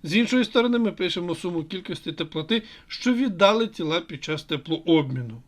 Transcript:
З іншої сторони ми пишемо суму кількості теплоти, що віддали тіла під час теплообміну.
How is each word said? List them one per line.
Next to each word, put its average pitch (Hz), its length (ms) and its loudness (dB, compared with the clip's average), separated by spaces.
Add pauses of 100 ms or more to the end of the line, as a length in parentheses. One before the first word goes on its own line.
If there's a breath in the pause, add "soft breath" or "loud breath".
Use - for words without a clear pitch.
З 165 140 -2
іншої 240 280 4
сторони 240 340 2
ми 214 140 0
пишемо 175 420 -4
суму 165 300 -6
кількості 180 480 -8
теплоти, 156 500 -2 (240 loud breath)
що - 280 0
віддали 220 520 4
тіла 165 340 -2
під 165 240 -14
час 156 180 -4
теплообміну. 139 1040 0